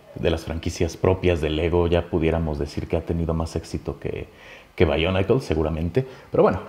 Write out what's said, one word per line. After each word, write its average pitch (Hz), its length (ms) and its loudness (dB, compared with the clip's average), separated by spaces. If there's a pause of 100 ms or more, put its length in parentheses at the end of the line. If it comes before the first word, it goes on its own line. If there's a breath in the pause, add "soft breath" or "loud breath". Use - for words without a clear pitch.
(160)
de - 160 0
las 80 120 -2
franquicias 82 540 -4
propias 90 420 2
de 76 120 -2
Lego 85 340 2
ya 85 240 0
pudiéramos 80 480 0
decir - 300 -6
que 85 100 0
ha 82 80 -4
tenido 82 300 -2
más 82 200 -4
éxito - 440 -8
que, - 280 -8 (480 loud breath)
que - 100 6
Bionicle, 92 540 2
seguramente. 80 680 0 (240 loud breath)
Pero - 100 4
bueno, 104 280 2